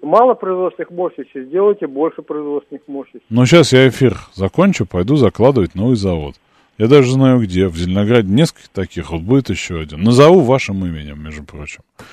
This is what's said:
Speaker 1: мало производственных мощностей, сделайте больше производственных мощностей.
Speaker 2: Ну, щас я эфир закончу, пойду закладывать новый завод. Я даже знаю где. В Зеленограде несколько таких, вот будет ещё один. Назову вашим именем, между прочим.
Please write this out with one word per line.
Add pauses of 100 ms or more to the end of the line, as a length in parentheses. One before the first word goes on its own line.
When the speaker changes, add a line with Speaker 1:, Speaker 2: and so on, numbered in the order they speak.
Speaker 1:
мало
производственных
мощностей,
сделайте
больше
производственных
мощностей.
Speaker 2:
Ну,
щас
я
эфир (180)
закончу,
пойду
закладывать
новый
завод. (440)
Я
даже
знаю
где.
В
Зеленограде
несколько
таких,
вот
будет
ещё
один.
Назову
вашим
именем,
между
прочим. (320)